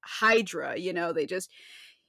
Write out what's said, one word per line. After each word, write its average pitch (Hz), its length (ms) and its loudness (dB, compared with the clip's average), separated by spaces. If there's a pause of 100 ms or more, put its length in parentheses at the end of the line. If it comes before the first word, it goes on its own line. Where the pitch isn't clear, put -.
Hydra, 190 760 2
you 180 140 -4
know, 170 200 -2
they 156 140 0
just, 185 240 -6 (580)